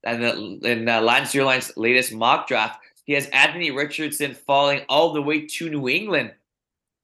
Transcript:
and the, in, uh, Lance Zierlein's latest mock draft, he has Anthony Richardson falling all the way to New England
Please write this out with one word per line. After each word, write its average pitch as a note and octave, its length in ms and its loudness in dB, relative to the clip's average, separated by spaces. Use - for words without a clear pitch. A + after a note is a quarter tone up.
and A#2 200 -4
the, A2+ 460 -4
in, A#2 200 0
uh, A#2 120 4
Lance C3 320 2
Zierlein's C3+ 440 2
latest A#2+ 360 2
mock B2 340 2
draft, A2 320 -2
he C#3+ 80 -4
has C#3 140 -2
Anthony D3+ 440 2
Richardson D3 640 -4
falling C#3+ 560 2
all D3+ 240 4
the D3+ 80 -2
way D3+ 240 -2
to E3 240 -8
New C#3+ 180 -4
England D#3+ 460 -2